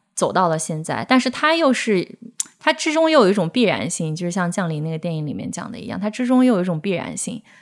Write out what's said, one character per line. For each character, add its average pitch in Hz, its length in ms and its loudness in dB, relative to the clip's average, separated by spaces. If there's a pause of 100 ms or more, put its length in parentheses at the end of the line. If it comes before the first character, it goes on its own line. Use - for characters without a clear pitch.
(140)
走 127 200 -2
到 180 160 2
了 160 100 -2
现 156 240 -6
在， - 240 -4
但 254 100 4
是 254 120 2
它 302 260 0
又 320 160 2
是， - 460 0 (420)
它 311 140 2
之 311 180 -2
中 320 180 4
又 302 140 6
有 185 60 6
一 202 40 4
种 185 140 2
必 247 160 0
然 151 260 0
性， 156 240 -4
就 175 120 -6
是 175 60 -2
像 175 200 -2
降 175 180 -2
临 151 140 -4
那 160 80 -4
个 160 60 -6
电 165 180 -4
影 151 100 -4
里 143 80 -6
面 - 160 -8
讲 - 220 -10
的 - 80 -12
一 - 80 -12
样， - 100 -6
它 202 120 -2
之 240 180 -4
中 254 160 6
又 254 120 6
有 180 60 2
一 180 40 0
种 175 120 -2
必 190 140 -2
然 - 240 -4
性， - 260 -8 (200)